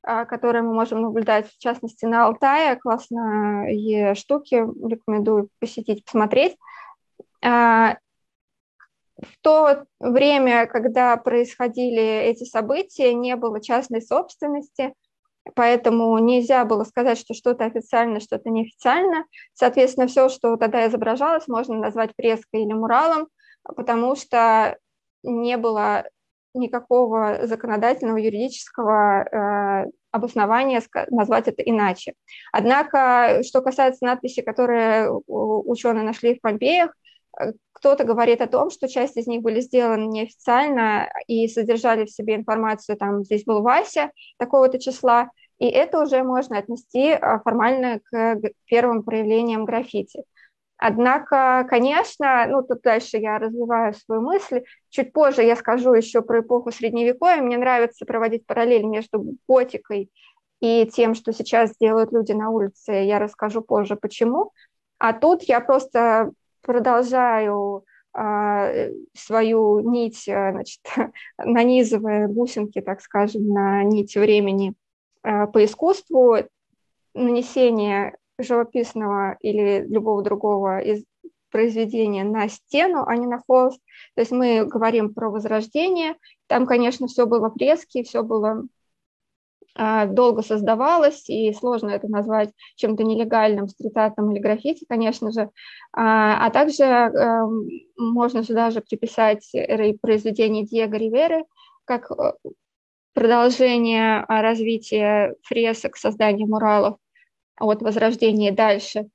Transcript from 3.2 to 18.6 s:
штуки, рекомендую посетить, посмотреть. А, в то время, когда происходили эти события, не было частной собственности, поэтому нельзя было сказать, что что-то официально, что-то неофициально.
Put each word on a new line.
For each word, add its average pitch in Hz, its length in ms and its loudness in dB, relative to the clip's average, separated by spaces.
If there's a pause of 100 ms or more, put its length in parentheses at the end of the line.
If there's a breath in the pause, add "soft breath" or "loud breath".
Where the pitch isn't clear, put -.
штуки, 277 420 -2 (320)
рекомендую 214 600 -2 (120)
посетить, 214 440 -6
посмотреть. 240 520 0 (840 loud breath)
А, 233 540 4 (1200)
в - 240 -20
то 302 440 4 (160)
время, 254 640 2
когда 240 500 2
происходили 240 880 -2
эти 220 420 -2
события, 247 680 -2
не 247 220 -4
было 226 240 -6
частной 233 420 -4
собственности, 285 920 -6 (600)
поэтому 233 640 2
нельзя 247 460 4
было 214 200 0
сказать, 240 340 -2
что 233 160 -12
что-то 240 300 -2
официально, 226 560 -2
что-то 214 300 -8
неофициально. 311 760 -2 (300 loud breath)